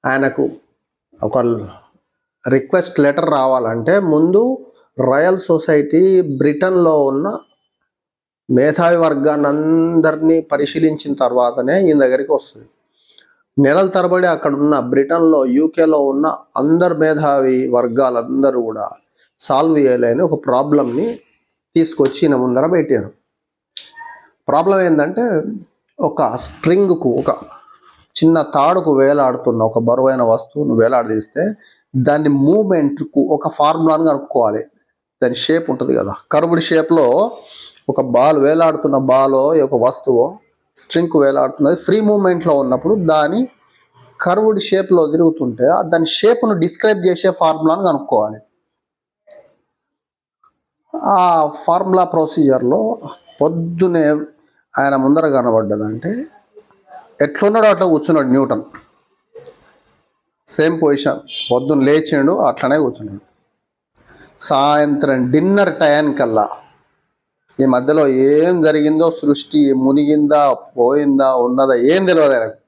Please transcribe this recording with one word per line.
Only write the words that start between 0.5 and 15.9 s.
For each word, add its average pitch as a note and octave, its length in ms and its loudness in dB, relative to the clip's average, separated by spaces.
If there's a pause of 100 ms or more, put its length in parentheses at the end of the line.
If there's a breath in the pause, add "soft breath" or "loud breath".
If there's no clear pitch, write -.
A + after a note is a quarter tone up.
ఒక A2 160 -2 (1080)
రిక్వెస్ట్ C3+ 520 -2
లెటర్ D3 300 0
రావాలంటే C3 680 0
ముందు F#3 680 0 (320 soft breath)
రాయల్ D3+ 420 0
సొసైటీ E3 800 2 (140)
బ్రిటన్లో D#3 680 0
ఉన్న C#3+ 340 -4 (1120)
మేధావి D#3 460 2
వర్గాన్ని D3 500 0
అందరినీ D#3+ 920 0
పరిశీలించిన D3+ 760 -2
తర్వాతనే B2+ 720 0
ఈయన D3+ 120 4
దగ్గరికి C3+ 340 0
వస్తుంది. - 360 -6 (920 soft breath)
నెలల D3 280 2
తరబడి F3+ 400 0
అక్కడ D#3 280 -2
ఉన్న C#3+ 260 0
బ్రిటన్లో, C#3 640 2
యూకేలో D#3 540 0